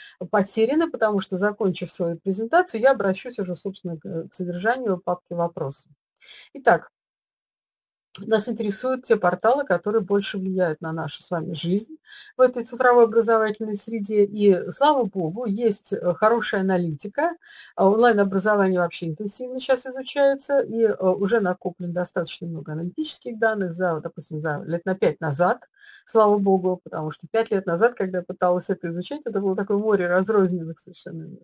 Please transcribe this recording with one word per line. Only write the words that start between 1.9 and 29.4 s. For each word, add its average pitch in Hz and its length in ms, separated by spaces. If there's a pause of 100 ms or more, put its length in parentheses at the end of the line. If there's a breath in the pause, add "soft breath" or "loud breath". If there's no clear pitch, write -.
свою 170 280
презентацию, 226 640
я 269 100
обращусь 220 480
уже, 180 180
собственно, 180 400
к, 165 320
к - 40
содержанию 190 720
папки - 300
«Вопросы». 170 560 (640 loud breath)
Итак, 214 360 (1400)
нас 214 240
интересуют 247 560
те 226 100
порталы, 202 500
которые 208 360
больше 202 380
влияют 185 420
на 160 100
нашу 160 320
с - 80
вами 165 220
жизнь 190 440 (400 loud breath)
в 254 40
этой 247 220
цифровой 240 420
образовательной 214 720
среде. 208 480
И, 202 460
слава 277 340
богу, 190 400
есть, 208 480
э, 175 220
хорошая 220 460
аналитика. 190 760 (380 loud breath)
А 196 120
онлайн-образование 202 920
вообще 170 300
интенсивно 247 520
щас 254 240
изучается, 277 720
и, 226 240
э, 208 180
уже 196 380
накоплено 180 540
достаточно 175 540
много 156 260
аналитических 220 640
данных 208 340
за, 170 280
допустим, 160 400
за 151 240
лет 170 200
на 185 100
пять 180 260
назад, 170 480 (360 loud breath)
слава 208 340
богу, 185 440
потому 156 280
что - 200
пять 226 200
лет 190 160
назад, 208 280
когда 185 240
я 180 40
пыталась 180 460
это 180 200
изучать, 180 360
это 196 140
было 190 160